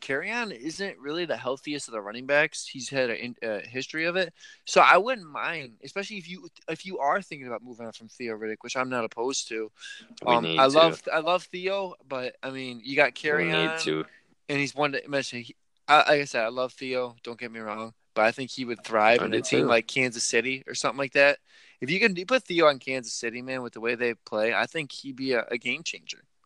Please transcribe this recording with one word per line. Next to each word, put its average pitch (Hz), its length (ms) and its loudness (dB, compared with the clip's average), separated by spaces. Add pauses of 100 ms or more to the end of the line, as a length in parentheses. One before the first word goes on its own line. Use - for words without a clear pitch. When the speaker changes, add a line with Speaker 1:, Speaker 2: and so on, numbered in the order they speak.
Speaker 1:
Kerryon 202 500 -4
isn't 156 480 -8
really 156 260 -4
the 139 100 -2
healthiest 135 520 -6
of 113 60 -16
the 107 80 -6
running 117 260 -10
backs. 147 400 2
He's 127 220 -12
had 131 200 0
a, 110 140 -4
in-, 123 180 -10
a 107 260 -4
history 135 380 -6
of 175 100 -2
it, 175 180 -2 (320)
so - 140 4
I 147 180 12
wouldn't 208 300 0
mind, 135 560 -6
especially 202 340 -8
if 170 120 -12
you, 180 180 -14 (220)
if 160 160 -8
you 185 140 -10
are 156 220 0
thinking 139 260 -14
about 113 160 -8
moving 120 240 -16
on 110 40 -14
from 113 160 -20
Theo 113 300 -8
Riddick, 107 240 -8
which 120 160 -8
I'm 127 120 -2
not 123 140 -2
opposed 120 460 -4
to. 110 220 -6 (540)
Speaker 2:
We 120 100 4
Speaker 1:
Um, 117 100 2
Speaker 2:
need 82 140 0
Speaker 1:
I 135 60 8
Speaker 2:
to. 135 40 8
Speaker 1:
love, 160 320 6 (100)
I 160 80 0
love 170 240 0
Theo, 185 520 -6 (120)
but 127 360 -6
I 135 80 -8
mean, 127 320 -10
you 135 120 -6
got 139 280 6
Speaker 2:
We 151 220 2
need 165 260 2
Speaker 1:
Kerryon, 160 80 -4
Speaker 2:
to. 160 260 -2 (420)
Speaker 1:
and 143 120 -2
he's 135 160 -4
one 143 180 0
to 127 140 -2
mention. 135 340 -4
He, 117 140 -16 (320)
I, 147 100 8
like 147 240 6
I 143 40 -2
said, 120 200 -2
I 113 40 0
love 127 240 -4
Theo. 127 500 -4
Don't 117 160 -12
get 120 120 -10
me 113 100 -12
wrong, 110 340 -10 (180)
but 110 120 4
I 117 60 6
think 127 200 -8
he 131 120 -8
would 117 200 -6
thrive 110 380 6
Speaker 2:
I - 40 0
Speaker 1:
in - 80 0
a 113 40 2
Speaker 2:
do - 40 0
Speaker 1:
team 135 200 2
Speaker 2:
too. 143 60 4
Speaker 1:
like 117 200 4
Kansas 120 360 -2
City 131 440 0
or 120 80 -10
something 139 240 -2
like 139 140 -4
that. 143 260 6 (420)
If 131 80 -6
you 185 100 2
can, 208 160 4
you 180 120 -6
put 262 160 2
Theo 165 240 4
on 139 100 4
Kansas 127 360 -6
City, 117 280 -6
man, 131 220 -6
with 117 100 -10
the 117 60 -12
way 117 160 -2
they 120 180 0
play, 110 400 -2
I 107 140 0
think 156 240 -8
he'd 139 240 -12
be 131 160 -4
a, 117 180 0
a 123 80 -4
game 123 240 -6
changer. - 380 -10 (260)